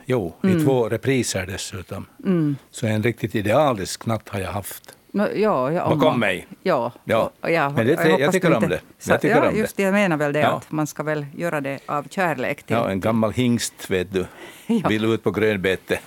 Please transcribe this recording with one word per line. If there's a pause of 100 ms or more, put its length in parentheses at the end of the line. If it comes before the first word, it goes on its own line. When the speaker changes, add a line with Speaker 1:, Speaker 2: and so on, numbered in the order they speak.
Speaker 1:
jo, (100)
i
Speaker 2:
Mm.
Speaker 1:
två
repriser
dessutom. (180)
Speaker 2:
Mm. (140)
Speaker 1:
Så
en
riktigt
idealisk
natt
har
jag
haft. (160)
Speaker 2:
Nå,
ja,
ja,
om
Speaker 1:
Bakom
Speaker 2:
man
Speaker 1:
mig. (160)
Speaker 2:
Ja. (120)
Speaker 1:
Ja. (100)
Speaker 2:
Och
jag,
Speaker 1:
Men
det,
Speaker 2:
jag
Speaker 1:
jag
Speaker 2:
hoppas
Speaker 1:
tycker
Speaker 2:
du
Speaker 1:
om
Speaker 2:
inte
Speaker 1:
det. (180)
Speaker 2:
sa-,
Speaker 1:
Jag
tycker
Speaker 2:
ja,
Speaker 1:
om
det.
Speaker 2:
just
det,
jag
menar
väl
det,
Speaker 1:
Ja.
Speaker 2:
att
man
ska
väl (100)
göra
det
av
kärlek
till
Speaker 1:
Ja,
en
gammal
hingst,
vet
du. (200)
Speaker 2:
<laughs>
Ja.
Speaker 1:
Vill
ut
på
grönbete.